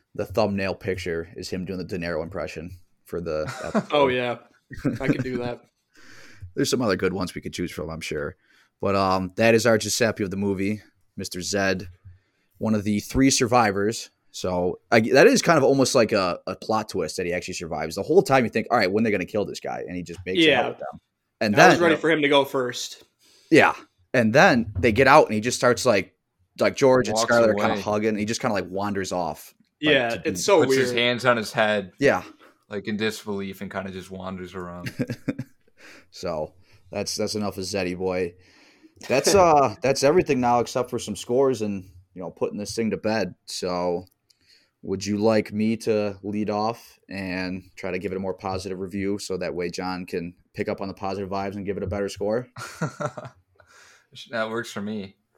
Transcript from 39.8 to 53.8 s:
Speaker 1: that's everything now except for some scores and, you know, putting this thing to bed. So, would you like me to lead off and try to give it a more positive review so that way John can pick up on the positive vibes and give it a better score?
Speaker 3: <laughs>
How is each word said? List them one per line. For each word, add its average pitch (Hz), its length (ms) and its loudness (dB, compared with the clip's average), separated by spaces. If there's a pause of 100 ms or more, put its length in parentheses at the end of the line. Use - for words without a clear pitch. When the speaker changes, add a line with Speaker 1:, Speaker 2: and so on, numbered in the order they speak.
Speaker 1:
that's 135 220 0
everything 143 360 4
now 123 200 2
except 123 300 -4
for 120 100 -4
some 107 160 -8
scores 127 460 2
and, 101 220 -4 (300)
you 92 80 -14
know, 87 100 -10
putting - 260 -6
this 101 180 -8
thing 110 160 -2
to 95 60 -4
bed. 107 360 -2 (120)
So, 90 600 -4 (800)
would 95 220 -6
you 104 120 0
like 107 340 2
me 107 260 0
to 104 460 -2
lead 104 280 -4
off 107 480 -6 (100)
and 92 540 -6 (120)
try - 160 -10
to 90 80 -4
give 90 120 -6
it 92 60 -6
a - 40 -6
more 95 140 -6
positive 95 440 -8
review 98 380 -4
so 95 200 -6
that 85 180 -6
way 87 160 -4
John 90 340 -6
can 87 300 -8 (180)
pick 104 160 -6
up 101 120 -6
on 98 60 -8
the 95 60 -8
positive 95 360 -6
vibes 98 260 -6
and 101 100 -10
give 95 120 -4
it 104 60 -6
a 101 40 -6
better 101 220 -4
score? 107 380 -4 (320)
Speaker 3:
<laughs> 160 80 -4 (1400)